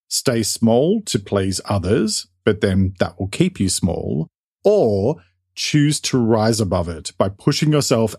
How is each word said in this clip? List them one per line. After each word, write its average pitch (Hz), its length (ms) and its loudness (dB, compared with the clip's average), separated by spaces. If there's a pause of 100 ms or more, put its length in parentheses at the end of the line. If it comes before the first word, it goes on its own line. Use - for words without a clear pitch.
Stay 117 340 -2
small 135 600 2
to - 160 -4
please 95 460 -2
others, 110 640 -2 (160)
but 107 180 2
then 95 380 2
that - 200 -4
will 98 80 -4
keep 185 320 -2
you 95 100 2
small, - 580 -4 (360)
or 143 540 2 (380)
choose 147 460 0
to 131 200 0
rise 110 380 2
above 92 280 -2
it 82 300 -12
by 98 120 0
pushing 151 420 0
yourself 127 480 2